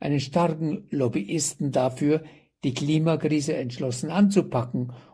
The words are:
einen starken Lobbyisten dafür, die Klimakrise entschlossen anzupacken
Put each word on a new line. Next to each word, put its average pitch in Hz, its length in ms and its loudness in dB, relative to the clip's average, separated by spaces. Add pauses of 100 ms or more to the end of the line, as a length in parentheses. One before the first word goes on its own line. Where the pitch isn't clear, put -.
einen 143 180 0
starken 156 680 -2
Lobbyisten 135 840 -2
dafür, 143 520 2 (420)
die 131 80 0
Klimakrise 156 840 0
entschlossen 127 560 -4
anzupacken 160 800 2 (220)